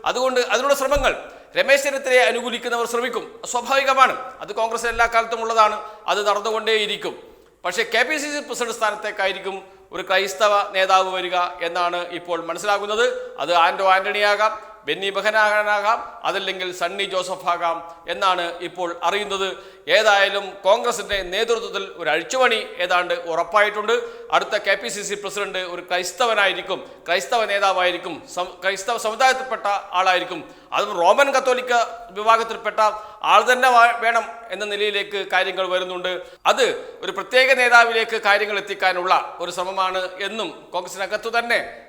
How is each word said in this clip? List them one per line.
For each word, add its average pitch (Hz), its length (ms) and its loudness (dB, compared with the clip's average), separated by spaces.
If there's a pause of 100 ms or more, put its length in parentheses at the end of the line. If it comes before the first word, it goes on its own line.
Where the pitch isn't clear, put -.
അതുകൊണ്ട് 254 300 0 (140)
അതിനുള്ള 269 280 2
ശ്രമങ്ങൾ 262 320 2 (440)
രമേശ് 277 280 4
ചെന്നിത്തലയെ 269 460 2
അനുകൂലിക്കുന്നവർ 240 600 -4
ശ്രമിക്കും, 240 320 -4 (280)
സ്വാഭാവികമാണ്. 262 640 2 (300)
അത് 165 160 -14
കോൺഗ്രസ് 226 320 -2
എല്ലാ 233 220 2
കാലത്തും 226 320 0
ഉള്ളതാണ്, 220 320 4 (340)
അത് 202 160 0
നടന്നുകൊണ്ടേയിരിക്കും. 208 880 -2 (500)
പക്ഷേ 196 180 -2 (120)
കെ 233 140 2
പി 311 120 -2
സി 294 140 -6
സി 294 120 -4
പ്രസിഡന്റ് 233 320 -6
സ്ഥാനത്തേക്കായിരിക്കും 196 760 -4 (360)
ഒരു 180 160 -8
ക്രൈസ്തവ 196 460 2 (220)
നേതാവ് 190 400 4
വരിക 180 200 -2 (300)
എന്നാണ് 175 340 -2 (180)
ഇപ്പോൾ 170 200 -4 (100)
മനസ്സിലാകുന്നത്. 208 560 0 (380)
അത് 165 100 0 (120)
ആന്റോ 190 300 2
ആന്റണിയാകാം, 208 580 2 (340)
ബെന്നി 185 280 -2
ബെഹനാനാകാം, 208 840 2 (280)
അതല്ലെങ്കിൽ 185 420 -4 (120)
സണ്ണി 196 320 -2
ജോസഫ് 180 400 -4
ആകാം 170 240 -2 (360)
എന്നാണ് 185 320 2 (220)
ഇപ്പോൾ 180 220 -6 (180)
അറിയുന്നത്. 196 420 -2 (480)
ഏതായാലും 196 480 4 (200)
കോൺഗ്രസിൻ്റെ 202 520 2 (160)
നേതൃത്വത്തിൽ 220 500 -2 (160)
ഒരു 156 140 -2
അഴിച്ചുപണി 226 460 2 (240)
ഏതാണ്ട് 180 300 2 (180)
ഉറപ്പായിട്ടുണ്ട്. 208 640 2 (420)
അടുത്ത 196 200 2 (120)
കെ 196 140 4
പി 233 140 -8
സി 208 140 -8
സി 202 140 -4
പ്രസിഡന്റ് 196 380 -6 (120)
ഒരു 175 160 -10
ക്രൈസ്തവനായിരിക്കും, 185 920 0 (280)
ക്രൈസ്തവ 190 340 0 (100)
നേതാവായിരിക്കും, 180 640 0 (200)
സം-, 185 280 -6
ക്രൈസ്തവ 196 420 -2
സമുദായത്തിൽപ്പെട്ട 247 640 0 (320)
ആളായിരിക്കും. 180 420 0 (360)
അതും 208 140 -2 (100)
റോമൻ 240 340 6
കത്തോലിക്ക 247 380 0 (440)
വിഭാഗത്തിൽപ്പെട്ട 220 600 0 (520)
ആൾ 208 100 8 (100)
തന്നെ 254 240 4
വാ-, 233 280 8
വേണം 226 220 2 (280)
എന്ന 202 200 -6
നിലയിലേക്ക് 202 460 -2 (140)
കാര്യങ്ങൾ 190 400 0
വരുന്നുണ്ട്. 180 380 -4 (400)
അത് 226 140 4 (380)
ഒരു 180 140 -6
പ്രത്യേക 254 440 2
നേതാവിലേക്ക് 226 680 4
കാര്യങ്ങൾ 208 360 2
എത്തിക്കാനുള്ള 185 500 0 (300)
ഒരു 175 140 -8
ശ്രമമാണ് 185 460 -2 (240)
എന്നും 202 240 -6 (220)
കോൺഗ്രസിനകത്തു 190 640 -6
തന്നെ 233 220 0 (300)